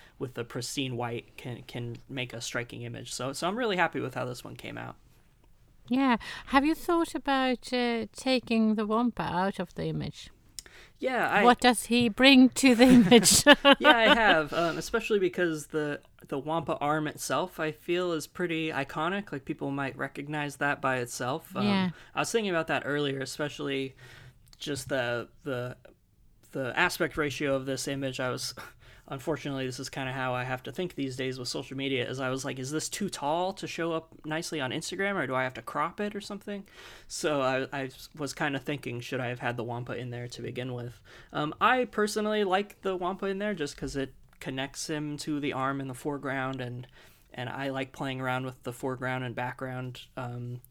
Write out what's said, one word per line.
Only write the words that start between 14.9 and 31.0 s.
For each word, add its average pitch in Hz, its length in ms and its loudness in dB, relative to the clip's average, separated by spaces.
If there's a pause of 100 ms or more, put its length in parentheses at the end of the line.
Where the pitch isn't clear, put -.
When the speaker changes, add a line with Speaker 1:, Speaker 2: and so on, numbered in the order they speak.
Speaker 1:
because 175 480 0
the, 151 320 -4 (280)
the 147 120 -4
Wampa 156 380 -2
arm 151 300 0
itself, 170 520 -4
I 156 120 -2
feel, 175 420 -2
is 151 140 -4
pretty 160 440 -4
iconic. 180 600 -4
Like, 143 140 -8
people 143 260 -6
might 139 260 -4
recognize 143 600 -6
that 143 220 0
by 131 180 0
itself. 127 580 -6
Um, 202 100 0
Speaker 2:
Yeah. 190 240 2 (260)
Speaker 1:
I - 40 -2
was 151 120 -2
thinking 214 200 0
about 160 160 0
that 143 180 0
earlier, 139 340 -2
especially 135 760 -4 (600)
just 139 300 -6
the, 120 400 -2 (160)
the, 123 320 -6 (800)
the 131 260 -4
aspect 170 380 0
ratio 147 380 0
of 131 100 -2
this 131 240 -4
image. 135 320 -4
I 127 80 -2
was, 123 240 -6 (280)
<laughs> - 280 -20
unfortunately, 143 560 -4
this 127 140 -6
is 135 100 -8
kinda 131 240 -6
how 127 200 -2
I 123 120 -2
have 131 180 -6
to - 80 -10
think 180 240 -6
these 131 220 -6